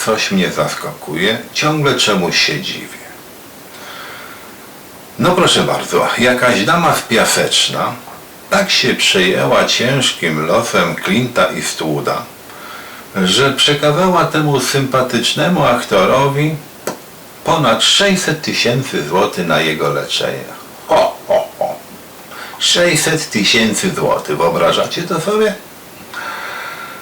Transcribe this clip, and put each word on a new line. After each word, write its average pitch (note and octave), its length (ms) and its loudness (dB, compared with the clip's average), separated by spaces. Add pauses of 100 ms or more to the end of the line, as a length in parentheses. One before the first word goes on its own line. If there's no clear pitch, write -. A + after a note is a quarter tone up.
coś A2 260 0
mnie F2+ 200 2
zaskakuje, D#2 840 -2 (160)
ciągle D3 420 2
czemuś F2+ 460 2
się - 200 0
dziwię. - 460 -10 (2000)
No F3 120 4
proszę F3+ 320 4
bardzo, - 440 0 (100)
jakaś B2 480 4
dama E3+ 260 4
w - 160 -2
Piaseczna F#2 840 2 (560)
tak G3 220 2
się - 240 2
przejęła - 680 2
ciężkim A2 800 0
losem F2 500 2
Clint'a A2 600 0
Eastwooda, D#2 680 -4 (960)
że B2 380 2
przekazała D3+ 720 4
temu D3+ 340 2
sympatycznemu C3+ 1080 0
aktorowi C#3 880 2 (880)
ponad - 400 2
sześćset - 580 4
tysięcy A#2 680 0
złotych F#2 400 0
na D#2 140 2
jego D#2 280 0
leczenie. C#2+ 540 -4 (440)
Ho, - 300 4 (100)
ho, - 200 2 (120)
ho. - 160 -4 (840)
Sześćset D#3+ 720 2
tysięcy G3 640 2
złotych, - 420 0
wyobrażacie - 680 0
to D#3+ 180 -2
sobie? G#3 320 2 (1500)